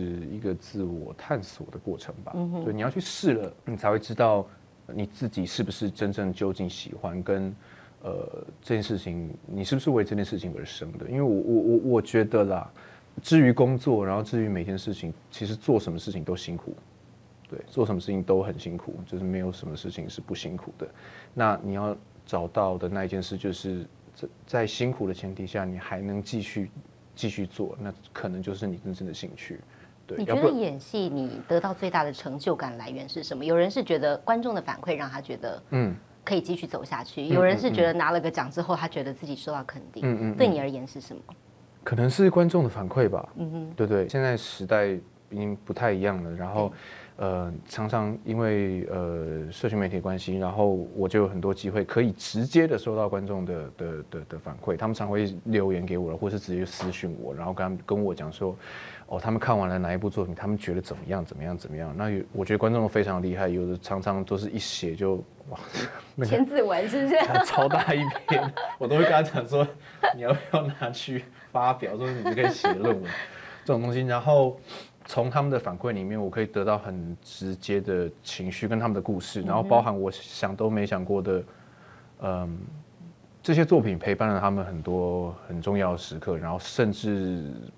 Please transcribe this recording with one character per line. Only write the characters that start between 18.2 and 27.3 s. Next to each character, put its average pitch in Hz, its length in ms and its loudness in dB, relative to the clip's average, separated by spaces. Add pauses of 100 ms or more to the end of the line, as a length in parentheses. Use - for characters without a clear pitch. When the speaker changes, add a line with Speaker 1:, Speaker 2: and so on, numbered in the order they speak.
Speaker 1:
都 95 200 4
很 98 160 -6
辛 87 180 -8
苦， - 180 -10 (120)
就 90 100 -8
是 92 80 -4
没 92 140 0
有 92 120 -2
什 - 160 -10
么 78 80 -8
事 - 160 -10
情 82 200 -10
是 - 100 -12
不 - 140 -8
辛 87 220 -8
苦 - 200 -12
的。 - 100 -10 (460)
那 110 300 2
你 101 100 -4
要 104 240 -2 (280)
找 85 220 -2
到 95 300 2
的 90 120 -4
那 95 180 -2
一 - 20 -6
件 95 140 -2
事， 95 160 -6
就 98 140 -4
是 90 340 -6 (280)
在， - 140 -10 (180)
在 117 200 0
辛 123 260 0
苦 104 160 -2
的 92 60 -2
前 95 200 -8
提 92 120 -6
下， 98 180 -4
你 92 140 -6
还 92 240 -8
能 101 200 -4
继 107 200 -4
续， 98 280 -6 (440)
继 - 120 -4
续 196 200 -4